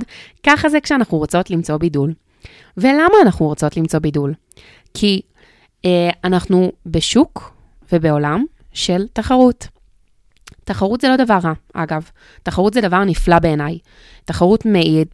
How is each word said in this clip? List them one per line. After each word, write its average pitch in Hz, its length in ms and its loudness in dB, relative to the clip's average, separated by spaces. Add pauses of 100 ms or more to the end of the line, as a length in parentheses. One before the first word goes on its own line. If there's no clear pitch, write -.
(440)
ככה 294 260 2
זה 294 120 0
כשאנחנו 247 360 0
רוצות 156 320 -2
למצוא 165 280 -4
בידול. 151 360 -2 (640)
ולמה 294 440 2
אנחנו 185 240 2
רוצות 151 320 -4
למצוא 160 220 -2
בידול? 147 340 -2 (600)
כי, 196 280 0 (640)
אה, 175 240 0 (140)
אנחנו 180 480 0 (140)
בשוק - 680 -2 (380)
ובעולם 156 540 0 (280)
של 190 400 -4
תחרות. 254 540 2 (960)
תחרות 208 380 -4
זה 277 60 2
לא 262 80 2
דבר 233 280 2
רע, 165 100 -2 (200)
אגב. 160 360 -6 (340)
תחרות 196 300 0
זה 247 80 0
דבר 185 220 0
נפלא 170 360 2
בעיניי. 160 380 -2 (480)
תחרות 185 400 0
מעיד-, 160 480 2